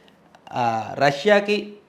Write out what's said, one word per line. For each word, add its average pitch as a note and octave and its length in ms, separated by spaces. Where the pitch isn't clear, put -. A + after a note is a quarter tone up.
ఆ, A2+ 460
రష్యాకి, G#3 800